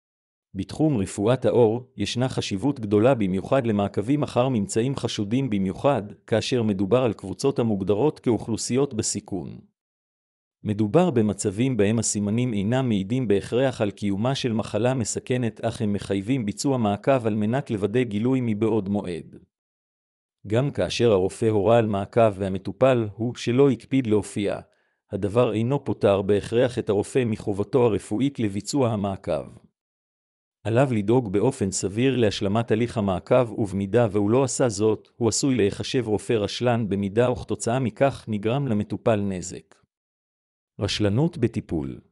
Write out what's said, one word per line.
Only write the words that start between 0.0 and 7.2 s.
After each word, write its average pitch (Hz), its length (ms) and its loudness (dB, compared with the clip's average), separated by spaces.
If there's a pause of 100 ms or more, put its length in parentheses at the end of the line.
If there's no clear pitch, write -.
בתחום 131 440 0
רפואת 104 480 0
העור 110 520 2
ישנה 120 320 -2
חשיבות 120 500 -4
גדולה 107 360 4
במיוחד 101 520 0
למעקבים 107 560 0
אחר 127 260 0
ממצאים 117 460 0
חשודים, 117 540 -2
במיוחד 101 520 0 (260)
כאשר 117 360 0
מדובר 104 400 2
על 107 100 0
קבוצות 135 460 -4